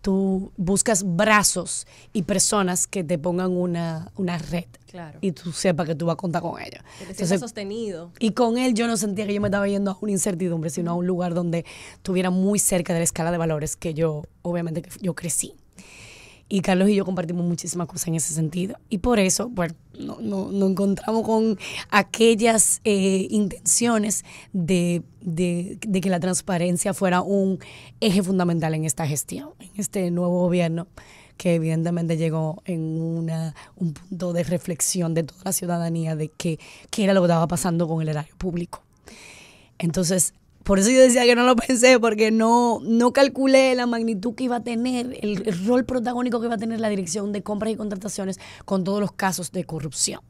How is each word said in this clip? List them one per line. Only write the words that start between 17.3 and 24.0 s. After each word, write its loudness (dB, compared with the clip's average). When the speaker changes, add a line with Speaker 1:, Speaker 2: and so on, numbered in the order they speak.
Speaker 1:
muchísimas -4
cosas -6
en 0
ese -4
sentido. -4
Y -4
por 2
eso, 2
bueno, -4
no, -12
no, -6
nos 2
encontramos 0
con 2
aquellas, 4
eh, 2
intenciones 0